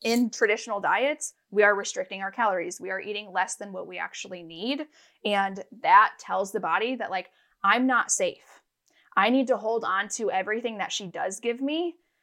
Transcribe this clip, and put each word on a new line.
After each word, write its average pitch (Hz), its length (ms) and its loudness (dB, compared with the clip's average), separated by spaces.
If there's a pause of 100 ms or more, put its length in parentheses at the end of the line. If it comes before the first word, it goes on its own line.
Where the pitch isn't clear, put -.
in 233 280 2
traditional 214 520 0
diets, 240 540 0 (160)
we 208 120 4
are 202 100 8
restricting 196 480 -6
our 190 100 -6
calories. 185 500 -2
We 180 80 -8
are 190 100 -4
eating 208 320 -10
less 185 240 -2
than 202 160 -12
what 180 160 -8
we 180 100 -12
actually 180 460 -10
need. 226 440 -6 (360)
And 196 400 0 (200)
that 196 360 8
tells 190 320 -4
the 220 80 -2
body 196 380 0
that, 208 140 -6
like, 185 180 -6 (340)
"I'm 233 240 4
not 247 240 2
safe. - 500 -4 (540)
I 202 140 6
need 262 180 4
to 240 80 4
hold 220 300 -2
on 196 240 -2
to 214 200 -2
everything 214 500 -2
that 175 120 -4
she 202 160 -6
does 175 320 -6
give 240 220 -4
me 320 340 -2 (280)